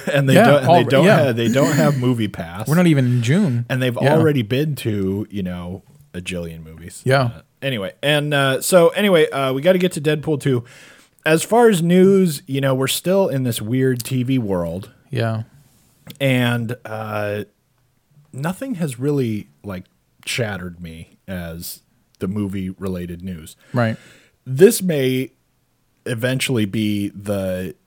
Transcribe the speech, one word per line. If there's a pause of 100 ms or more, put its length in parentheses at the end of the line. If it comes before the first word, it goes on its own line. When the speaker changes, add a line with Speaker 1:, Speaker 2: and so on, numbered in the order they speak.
Speaker 1:
<laughs>
And
they
Speaker 2:
Yeah,
Speaker 1:
don't,
and
they
Speaker 2:
al-,
Speaker 1:
don't
Speaker 2:
yeah.
Speaker 1:
have,
they
don't
have
Movie
Pass.
Speaker 2:
We're
not
even
in
June.
Speaker 1:
And
they've
Speaker 2:
Yeah.
Speaker 1:
already
been
to,
you
know, (320)
a
jillion
movies.
Speaker 2:
Yeah.
Speaker 1:
Uh, (220)
anyway, (100)
and,
uh,
so
anyway,
uh,
we
gotta
get
to
Deadpool
two. (600)
As
far
as
news,
you
know,
we're
still
in
this
weird
T
V
world. (200)
Speaker 2:
Yeah. (760)
Speaker 1:
And,
uh, (880)
nothing
has
really, (160)
like, (420)
shattered
me (120)
as (380)
the
movie-related
news. (160)
Speaker 2:
Right. (500)
Speaker 1:
This
may (760)
eventually
be
the (120)